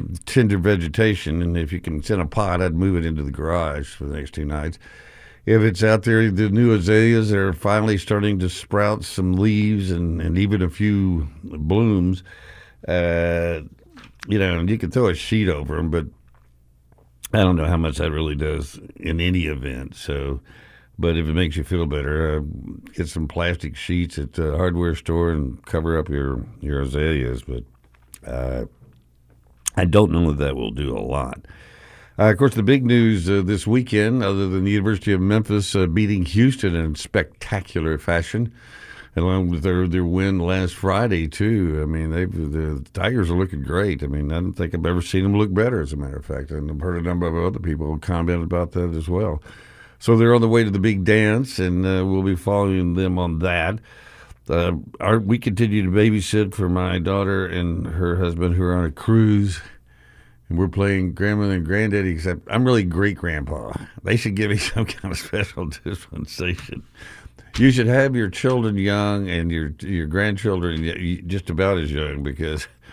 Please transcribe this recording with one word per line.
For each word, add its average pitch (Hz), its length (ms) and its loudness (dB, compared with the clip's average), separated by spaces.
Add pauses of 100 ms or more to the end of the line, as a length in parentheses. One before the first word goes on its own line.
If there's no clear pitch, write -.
(260)
tender 104 320 4
vegetation, 87 840 0
and 85 140 0
if 80 160 -2
you 87 80 -6
can 78 200 -4
send 98 200 -2
a 82 60 -2
pot, 90 360 -2
I'd 85 140 0
move 95 180 2
it 82 120 0
into 78 180 -4
the 69 80 -6
garage 76 560 -4
for - 160 -12
the 71 100 -6
next 73 200 -10
two 78 100 -6
nights. 76 340 -6 (680)
If 110 180 6
it's 104 200 2
out 110 220 4
there, 113 260 4
the 98 200 2
new 117 220 4
azaleas 110 600 4
are 98 200 2
finally 104 460 2
starting 104 420 0
to 90 80 0
sprout 104 540 -2
some 92 300 -2
leaves 104 580 2
and, 85 300 -2
and 85 180 0
even 98 240 2
a 87 80 0
few 95 560 0 (160)
blooms. 92 800 0 (640)
Uh, 85 760 0 (680)
you 104 100 0
know, 90 220 0
and 90 100 0
you 110 80 0
can 87 140 -4
throw 123 160 4
a 87 60 2
sheet 107 340 0
over 76 300 -2
'em, 80 120 -2
but 80 160 -2 (1300)
I 113 60 2
don't 92 180 4
know 78 100 0
how 85 120 2
much 80 180 -2
that 82 160 -2
really 76 240 -4
does 76 420 -6 (180)
in 80 240 -4
any 90 260 0
event. 67 500 -8
So, 69 460 -6 (560)
but 82 200 0
if 80 100 -2
it 78 60 -2
makes 82 220 0
you 78 60 -2
feel 85 220 -2
better, 76 540 -2
uh, - 20 -2 (540)
get 82 140 -4
some 80 200 -4
plastic 82 480 -4
sheets 87 420 -4
at 71 140 -8
the 78 240 -2
hardware 87 380 0
store 85 360 0
and 73 360 -4
cover 82 320 -2
up 78 100 -4
your, 67 380 -4 (160)
your 71 180 -2
azaleas. 69 600 -2
But, 60 220 -10 (640)
uh, 62 380 -4 (1120)
I 95 80 2
don't 98 260 4
know 80 200 2
if 73 80 -2
that 69 180 -2
will 58 140 -6
do 64 260 -4
a - 20 -6
lot. 62 420 -6 (800)
Uh, 107 120 6
of 104 80 2
course, 131 160 4
the 117 80 0
big 127 240 4
news, 113 420 4
uh, 98 160 4
this 98 220 0
weekend, 113 560 2
other 98 260 0
than 92 160 0
the 101 60 2
University 104 420 2
of 92 80 2
Memphis, 104 560 2
uh, 95 80 4
beating 98 400 2
Houston 104 500 2
in 80 200 -2
spectacular 80 1040 -4
fashion, 85 520 -2 (680)
along 90 340 2
with 82 120 -2
their, 90 240 2
their 87 200 0
win 92 320 0
last 90 360 -2
Friday, 95 540 0
too. 95 540 0
I - 20 -2
mean, 80 260 -2
they've, 92 220 -2
the 78 500 -4 (120)
Tigers 98 360 0
are 87 60 2
looking 87 260 -2
great. 82 400 -2
I 73 40 -4
mean, 73 260 -2
I 80 40 -2
don't 87 180 -4
think 82 200 -4
I've 82 120 -2
ever 87 160 0
seen 95 220 0
them 101 120 2
look 104 160 2
better, 107 300 2
as 71 100 -6
a 76 60 -4
matter 69 180 -6
of 69 80 -10
fact. 69 260 -8
And 76 200 -6
I've 73 100 -6
heard 87 160 -2
a 85 100 -4
number 87 200 0
of 82 100 -2
other 85 220 -2
people 78 400 -2
comment 85 440 0
about 87 300 -2
that 87 220 -2
as 80 160 -4
well. 87 320 -2 (560)
So 117 160 4
they're 117 200 8
on 117 80 6
the 113 60 4
way 117 140 6
to 107 60 0
the 101 100 0
big 98 260 2
dance, 107 540 2
and, 92 280 0
uh, 95 180 2
we'll 95 180 2
be 95 140 2
following 95 580 2
them 92 240 0
on 85 200 -2
that. 87 400 0 (680)
Uh, 85 260 0 (280)
our, 110 180 2
we 110 200 2
continue 107 440 0
to 95 60 0
babysit 104 640 2
for 95 160 -2
my 90 300 0
daughter 95 480 0
and 85 400 -2
her 87 300 0
husband, 87 400 0
who 92 60 2
are 90 120 2
on 90 100 2
a 80 60 -2
cruise. 104 720 2 (880)
And 85 80 -2
we're 92 100 2
playing 95 460 0
grandmother 101 400 0
and 85 100 -2
granddaddy, 98 460 0
except 85 400 -4
I'm 123 160 2
really 120 160 4
great 90 340 0
grandpa. 73 560 -6 (320)
They 110 140 2
should 104 180 -2
give 104 140 0
me 107 60 2
<laughs> - 20 -2
some - 260 -2
kind 98 280 -8
of - 60 -6
special - 500 -6
dispensation. - 1120 -10 (760)
You 127 140 6
should 123 160 4
have 135 280 4
your 113 140 0
children 113 480 0
young 101 540 0
and 85 200 -2
your, 80 300 -4
your 85 260 -4
grandchildren 92 760 -2
y-, 82 160 -4
y-, 90 280 -4
just 90 220 -6
about 92 300 0
as 76 120 -2
young, 71 320 -4
because, 76 460 -6 (240)